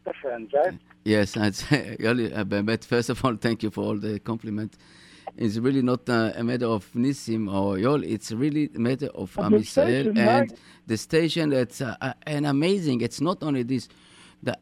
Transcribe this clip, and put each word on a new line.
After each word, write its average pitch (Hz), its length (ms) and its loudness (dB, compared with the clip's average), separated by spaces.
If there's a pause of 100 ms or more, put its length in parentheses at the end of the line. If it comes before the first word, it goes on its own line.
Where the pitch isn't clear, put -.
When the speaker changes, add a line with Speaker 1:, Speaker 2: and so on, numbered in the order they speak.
Speaker 1:
of - 160 -8
friends, 120 340 -8
right? 180 240 2 (260)
Speaker 2:
Yes, 107 320 4
I'd 104 180 2
say, 113 420 0
<laughs> - 40 -12
Yoli, 113 360 0
uh, 107 80 -2
Mehmet, 104 400 -2
first 120 240 0
of 123 160 0
all, 120 120 2
thank 113 260 0
you 107 80 -2
for 101 140 -6
all 107 120 -2
the 104 240 -4
compliment. 110 560 -6 (600)
It's 110 180 -2
really 135 260 2
not, 123 280 0
uh, 113 260 2
a 117 80 -4
matter 123 220 0
of 113 280 -2
Nissim 117 560 -2
or 98 260 0
Yol, 131 300 2
it's 110 260 -6
really 143 420 -2
a - 40 -8
matter 131 360 0
of - 240 -8
Speaker 1:
Of - 80 -2
Speaker 2:
Am 214 60 4
Speaker 1:
the 208 60 6
Speaker 2:
Yisrael 214 60 2 (380)
Speaker 1:
station, 220 160 2
Speaker 2:
and 226 320 4
Speaker 1:
right? - 80 -18 (280)
Speaker 2:
the 113 120 0
station 160 520 2
that's, 127 300 0
uh, 123 220 -4
uh, 131 100 -4 (140)
an 147 180 -2
amazing, 147 560 2
it's 120 220 -4
not 175 200 -2
only 139 200 0
this, 120 260 -4 (580)
that 123 160 -4